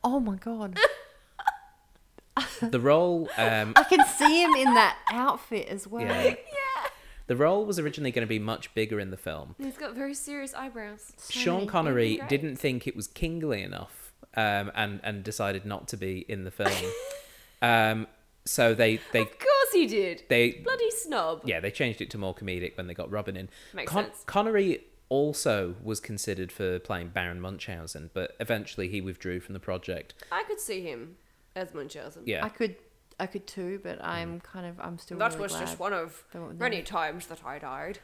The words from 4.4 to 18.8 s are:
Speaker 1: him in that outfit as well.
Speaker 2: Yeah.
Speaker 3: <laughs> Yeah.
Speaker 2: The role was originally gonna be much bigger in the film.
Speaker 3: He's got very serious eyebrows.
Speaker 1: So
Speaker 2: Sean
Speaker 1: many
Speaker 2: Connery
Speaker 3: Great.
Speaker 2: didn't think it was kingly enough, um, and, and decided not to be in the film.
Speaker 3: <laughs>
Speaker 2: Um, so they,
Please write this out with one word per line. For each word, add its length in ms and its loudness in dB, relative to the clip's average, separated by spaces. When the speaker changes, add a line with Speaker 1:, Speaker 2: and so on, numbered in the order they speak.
Speaker 1:
him 140 6
in 180 6
that 240 8
outfit 560 0
as 200 -8
well. 140 -8
Speaker 2:
Yeah. 220 0
Speaker 3:
<laughs> 120 -18
Yeah. 360 -4
Speaker 2:
The 80 2
role 300 4
was 120 -2
originally 340 -2
gonna 140 0
be 140 0
much 340 -4
bigger 260 0
in 120 -6
the 60 -8
film. 420 -8
Speaker 3:
He's 180 -8
got 160 -10
very 220 -6
serious 400 -10
eyebrows. 640 -12
Speaker 1:
So 220 -8
Speaker 2:
Sean 180 0
Speaker 1:
many 100 -2
Speaker 2:
Connery 500 2
Speaker 3:
Great. 120 -8
Speaker 2:
didn't 260 0
think 320 -2
it 80 -6
was 120 -8
kingly 540 -2
enough, 500 -10
um, 400 2
and, 280 -2
and 200 -6
decided 420 -4
not 240 -6
to 80 -8
be 300 -6
in 180 -6
the 60 -8
film. 400 -2
Speaker 3:
<laughs> 340 -12
Speaker 2:
Um, 460 4
so 300 6
they, 260 6